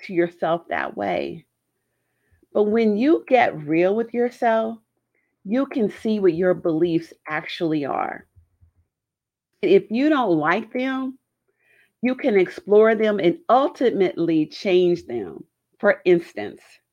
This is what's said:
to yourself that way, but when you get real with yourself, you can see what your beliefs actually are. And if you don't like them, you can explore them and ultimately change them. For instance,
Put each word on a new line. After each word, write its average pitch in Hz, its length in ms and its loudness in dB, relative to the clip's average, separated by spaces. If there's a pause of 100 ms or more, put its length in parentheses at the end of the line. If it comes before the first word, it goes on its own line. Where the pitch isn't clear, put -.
to - 100 -14
yourself 170 540 -4
that - 280 -6
way, 175 500 -6 (1040)
but 208 120 2
when 214 320 2
you 277 300 2
get 156 400 2
real 175 300 2
with 226 180 -6
yourself, 226 640 -2 (680)
you 247 220 -2
can 220 240 -2
see 214 300 -4
what 185 140 4
your 180 200 0
beliefs 165 580 -2 (140)
actually 156 580 -6
are. - 440 -8 (1300)
And 180 100 2
if 190 180 4
you 254 180 0
don't 240 300 0
like 180 340 -2
them, 262 460 -6 (840)
you 254 120 0
can 247 240 0
explore 208 560 4
them 214 240 0
and 170 200 2 (100)
ultimately 196 1000 0
change 180 600 0
them. 101 380 -10 (340)
For 202 260 0
instance, - 560 0 (320)